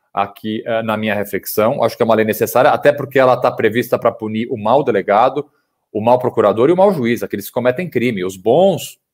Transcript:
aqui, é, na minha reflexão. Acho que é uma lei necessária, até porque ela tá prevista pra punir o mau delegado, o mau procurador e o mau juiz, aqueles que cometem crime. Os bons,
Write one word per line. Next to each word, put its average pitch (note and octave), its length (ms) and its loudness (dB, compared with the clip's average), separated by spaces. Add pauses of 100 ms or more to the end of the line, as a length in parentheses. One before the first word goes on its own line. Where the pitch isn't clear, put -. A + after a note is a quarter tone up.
(140)
aqui, G#2+ 520 -6
é, A2+ 160 -4
na A2 140 -4
minha G#2+ 180 -2
reflexão. G#2+ 720 -2
Acho A2+ 140 -2
que - 40 0
é A#2+ 40 0
uma A2 100 2
lei A2 80 4
necessária, A#2 480 2
até A#2+ 220 2
porque B2+ 260 -2
ela B2+ 160 6
tá A#2+ 160 0
prevista A2+ 480 -2
pra A#2 140 0
punir A2 360 -6
o C3 80 -6
mau A2 240 2
delegado, A#2 640 0 (460)
o A2 80 -6
mau A#2 180 4
procurador A2+ 520 2
e - 20 4
o F3+ 60 0
mau G3 160 4
juiz, A#2 280 -2
aqueles G2+ 260 -8
que - 40 -18
cometem B2 380 -2
crime. A2+ 340 -2
Os F#2+ 140 -6
bons, D3 600 0 (160)